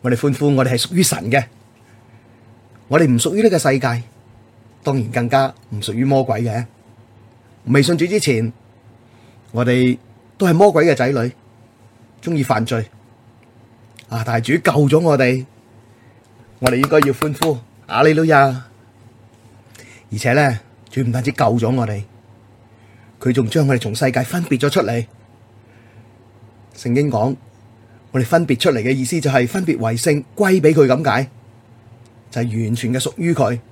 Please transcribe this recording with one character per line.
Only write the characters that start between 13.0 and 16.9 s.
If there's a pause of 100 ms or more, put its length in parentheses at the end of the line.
啊，
但
係
主 (180)
救
咗
我
哋， (1160)
我
哋
應
該